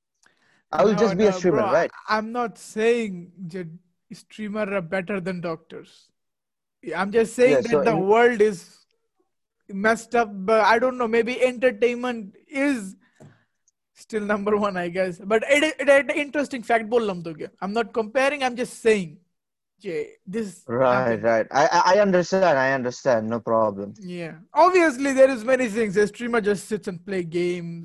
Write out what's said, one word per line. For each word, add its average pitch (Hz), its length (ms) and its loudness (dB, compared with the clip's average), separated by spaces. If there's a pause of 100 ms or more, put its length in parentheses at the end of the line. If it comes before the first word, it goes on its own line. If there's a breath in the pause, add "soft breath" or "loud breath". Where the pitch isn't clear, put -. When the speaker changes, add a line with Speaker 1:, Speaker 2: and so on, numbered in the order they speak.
(760)
Speaker 1:
I 151 80 2
will 214 100 4
Speaker 2:
No, 190 100 0
Speaker 1:
just 190 160 0
be 214 60 4
a 196 60 4
Speaker 2:
no, 185 60 -4
Speaker 1:
streamer, 175 260 0
Speaker 2:
bro, - 20 -2 (120)
Speaker 1:
right? 170 120 0 (180)
Speaker 2:
I, 214 80 0
I'm 220 120 -4 (120)
not 233 120 -6 (240)
saying 226 360 0 (400)
যে 190 80 -10 (600)
streamer 214 440 -8 (120)
are 175 80 -6 (100)
better 190 200 -4 (100)
than 190 100 -6 (140)
doctors. - 400 -12 (1080)
I'm 196 180 -2
just 226 120 2 (100)
saying 247 160 6
Speaker 1:
Yeah, - 60 4
Speaker 2:
that 220 100 -2
Speaker 1:
so - 60 4 (120)
Speaker 2:
the 226 60 2
Speaker 1:
in - 20 0 (140)
Speaker 2:
world 233 280 6 (100)
is 180 80 -8 (1300)
messed 226 340 0
up, 226 80 0 (200)
but 220 120 4 (120)
I 233 100 6
don't 254 180 -2
know, 233 80 -2
maybe 233 260 0 (180)
entertainment 240 840 -2 (300)
is 214 300 -4 (1080 soft breath)
still 214 200 -6 (100)
number 208 220 -2
one, 202 200 -2
I 175 120 -4
guess. 185 260 -4 (180)
But 226 80 4 (160)
it, 294 60 4 (200)
it, 269 60 -2
it 277 180 6 (180)
interesting 277 460 -6
fact 226 160 2 (100)
বললাম 208 220 0 (100)
তোকে। 160 180 -12 (160)
I'm 196 160 -8
not 233 100 -4 (120)
comparing, 269 460 -2
I'm 247 160 -4
just - 120 -8 (120)
saying 202 240 0 (720)
যে 185 100 -8 (400)
this 220 140 -4 (180)
Speaker 1:
Right, 123 500 0
Speaker 2:
happened। 101 140 -8
Speaker 1:
right। 113 200 0
I, 143 140 2 (120)
I, 170 40 4 (140)
I - 0 - (120)
understand, 180 500 2 (100)
I 135 120 0
understand, 123 440 0 (120)
no 117 60 -2
problem। 107 480 -2 (300)
Speaker 2:
Yeah, 165 160 -10 (300)
obviously 320 540 2
there 269 180 8
is 214 60 -10 (100)
many 254 140 0 (100)
things। 220 200 -2
A 208 160 2
streamer 233 280 -4 (100)
just 202 200 -2
sits 214 200 -6
and 175 80 -10 (100)
play 190 140 -4 (180)
games, 175 440 -6